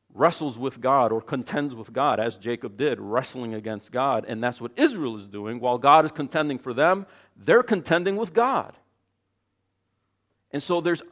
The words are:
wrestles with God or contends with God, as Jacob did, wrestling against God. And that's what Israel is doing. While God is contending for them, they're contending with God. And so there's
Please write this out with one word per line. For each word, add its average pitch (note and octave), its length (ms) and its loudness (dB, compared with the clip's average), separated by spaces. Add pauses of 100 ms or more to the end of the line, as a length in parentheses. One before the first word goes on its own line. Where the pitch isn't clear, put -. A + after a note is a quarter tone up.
(140)
wrestles C#3+ 440 0
with B2+ 220 -6
God B2+ 320 4
or A2+ 80 -2
contends C#3+ 540 -4
with A2+ 180 -16
God, B2+ 260 0
as A2+ 180 -2
Jacob A2+ 400 -8
did, C3+ 220 -2
wrestling A#2 560 -4
against G#2+ 380 -10
God. B2 340 0
And A2+ 160 -6
that's B2 180 -2
what A#2 160 -10
Israel F#3+ 400 0
is G2+ 100 -14
doing. G#2 340 -10
While B2 180 0
God C#3+ 260 8
is D3+ 80 -6
contending D3 460 -4
for B2+ 160 -8
them, F3+ 320 2 (300)
they're D#3+ 260 4
contending F#3 540 0
with G#3 160 -4
God. A#3 420 0 (1800)
And C#3+ 120 -6
so F3 180 0
there's E3 320 0